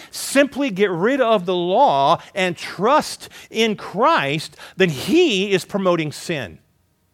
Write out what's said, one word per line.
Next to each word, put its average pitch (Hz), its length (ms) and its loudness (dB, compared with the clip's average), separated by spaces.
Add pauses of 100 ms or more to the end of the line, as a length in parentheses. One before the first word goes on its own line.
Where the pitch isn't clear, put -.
simply 277 640 -2
get 190 180 0
rid 214 320 0
of 220 240 2
the 185 100 -2
law 175 640 2 (140)
and 185 240 -2
trust - 720 -2 (220)
in 220 240 0
Christ, 170 800 -2 (200)
then 180 120 4
he 202 640 2
is 185 120 0
promoting 175 480 -2
sin, 120 460 -8 (560)